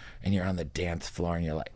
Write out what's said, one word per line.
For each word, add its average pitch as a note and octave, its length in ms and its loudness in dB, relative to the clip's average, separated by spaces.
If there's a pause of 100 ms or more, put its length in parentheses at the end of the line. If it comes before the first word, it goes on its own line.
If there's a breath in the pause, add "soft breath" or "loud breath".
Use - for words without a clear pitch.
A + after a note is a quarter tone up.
(260 loud breath)
and G2 80 6
you're F#2 120 4
on F#2+ 100 2
the F2 80 0
dance E2+ 460 -2
floor E2+ 260 0
and E2+ 80 0
you're D#2 120 0
like, - 200 -4